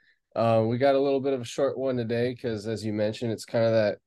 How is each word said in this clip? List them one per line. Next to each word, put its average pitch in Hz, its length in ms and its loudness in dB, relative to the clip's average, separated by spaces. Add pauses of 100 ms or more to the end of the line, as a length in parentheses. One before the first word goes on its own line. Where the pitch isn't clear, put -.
(360)
Uh, 113 280 4
we 120 140 0
got 139 160 4
a 135 60 4
little 139 200 2
bit 135 140 -2
of 123 80 -4
a 117 40 -10
short 127 340 -2
one 131 180 -2
today 120 380 -2
'cause, 110 320 -6
as 107 180 -6
you 107 80 -2
mentioned, 110 380 -2
it's 101 120 -6
kinda 113 280 2
that 107 360 2